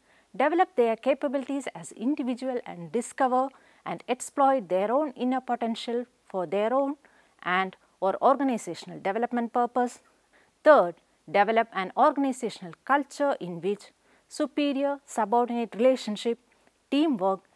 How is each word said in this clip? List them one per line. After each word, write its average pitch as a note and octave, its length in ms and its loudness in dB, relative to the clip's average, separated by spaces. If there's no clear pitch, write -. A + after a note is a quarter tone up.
develop D#4 420 2
their A3+ 200 2
capabilities C#4 800 -4
as E3+ 180 -14
individual B3+ 760 -4
and E3+ 240 -12
discover B3+ 580 0
and F3 240 -10
exploit C4+ 600 0
their F#3+ 220 0
own C#4 220 0
inner B3+ 280 -2
potential A#3+ 680 -4
for F3+ 220 -6
their G#3 280 0
own C#4 220 0
and F#3 340 0
or F#3 220 0
organizational G#3 760 0
development A#3 540 -4
purpose. A#3+ 480 -2
Third, B3 300 8
develop A3 420 4
an F#3 240 -4
organizational B3 800 0
culture C#4+ 560 0
in F3 200 -10
which G3 320 -6
superior C#4+ 800 -2
subordinate A#3 680 -2
relationship, A#3 640 0
teamwork A3 500 0